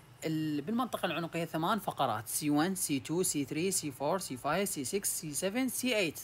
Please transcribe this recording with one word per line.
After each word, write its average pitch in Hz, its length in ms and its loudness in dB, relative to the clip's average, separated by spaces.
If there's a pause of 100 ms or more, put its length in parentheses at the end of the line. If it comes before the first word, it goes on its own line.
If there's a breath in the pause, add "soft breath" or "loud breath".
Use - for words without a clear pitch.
(240)
ال-، 156 360 0
بالمنطقة 214 460 0
العنقية 165 380 -2
ثمان 170 340 0
فقرات، 110 500 0
سي 151 220 0
وان، 160 240 4
سي 143 260 0
تو، 165 220 0
سي 147 220 0
ثري، 160 260 0
سي 156 220 0
فور، 160 260 0
سي 135 180 -6
فايف، 170 320 0
سي 143 160 -2
سكس، - 360 -2
سي 151 140 -6
سفن، 233 340 0
سي 247 280 0
ايت. 170 280 0